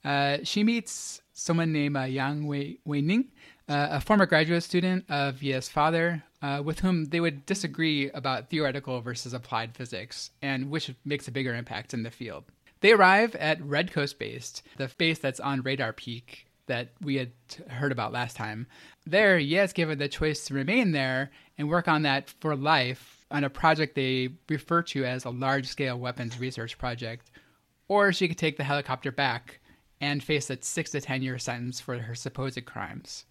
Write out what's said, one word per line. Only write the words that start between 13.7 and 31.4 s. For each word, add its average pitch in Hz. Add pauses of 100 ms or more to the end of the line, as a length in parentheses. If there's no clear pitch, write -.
Coast 143
Base, 113 (140)
the 135
base 160
that's 135
on 139
Radar 131
Peak - (220)
that 123 (100)
we 147
had 127 (180)
t-, -
heard 135
about 117
last 120
time. 110 (400)
There, 190
Ye 147
is 196
given 156
the 143
choice 151
to 139
remain 180
there 135 (260)
and 147
work 170
on 156
that 139 (120)
for 151
life 135 (140)
on 147
a 139
project 156
they 131 (200)
refer 170
to 139
as 127
a 123
large-scale 131
weapons 123
research 123
project, 117 (600)
or 202
she 180
could 170
take 156
the 147
helicopter 139
back 127 (420)
and 143
face 147
a 131
six -
to 143
ten 131
year 131
sentence 123